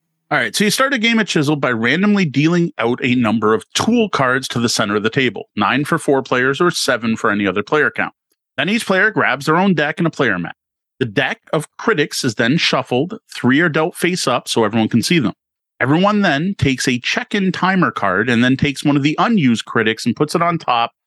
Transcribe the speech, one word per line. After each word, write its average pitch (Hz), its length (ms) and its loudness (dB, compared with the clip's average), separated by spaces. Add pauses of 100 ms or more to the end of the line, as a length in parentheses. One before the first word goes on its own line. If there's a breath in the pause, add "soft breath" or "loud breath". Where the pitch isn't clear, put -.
(320)
All 151 60 2
right, 117 180 -2
so 202 80 2
you 208 80 2
start 269 220 0
a 262 40 0
game 226 220 2
at 202 80 0
Chiseled 151 320 0
by 135 120 0
randomly 180 540 2
dealing 160 520 2
out 117 260 0
a 123 120 2
number 110 380 2
of - 200 -4
tool 226 360 0
cards 131 380 0
to 127 120 -4
the 117 100 0
center 107 260 -2
of 101 80 -2
the 110 60 0
table, 123 480 -4
nine 113 260 0
for 165 140 -2
four 135 260 0
players 131 380 0
or 175 100 2
seven 113 460 -2
for 113 120 0
any 101 160 0
other 98 180 0
player 147 280 0
count. 87 220 -4 (420)
Then 147 140 -2
each 220 160 -2
player 196 260 2
grabs 131 340 0
their 160 120 2
own 190 180 2
deck 147 240 -2
and 170 80 0
a 147 40 -4
player 107 280 0
mat. 85 160 -8 (440)
The 131 60 -16
deck 131 360 -4 (100)
of 156 160 -2 (100)
critics - 460 -2
is 123 120 -4
then 127 220 0
shuffled, 147 640 -2 (100)
three 131 300 2
are 170 100 2
dealt 156 260 -2
face 175 320 -2
up 123 200 -2
so 117 160 2
everyone 107 260 0
can 113 140 2
see 175 160 2
them. 104 140 -2 (460)
Everyone 190 420 2
then 175 360 0
takes 135 300 0
a 123 120 2
check-in 202 520 -2
timer 180 400 0
card 101 380 0
and 117 140 2
then 131 140 2
takes 143 280 -2
one 143 100 2
of 139 80 0
the 151 160 0
unused 175 460 2
critics 110 400 -2
and 113 100 0
puts 151 180 -2
it 165 80 0
on 170 160 0
top, 117 340 -2 (160)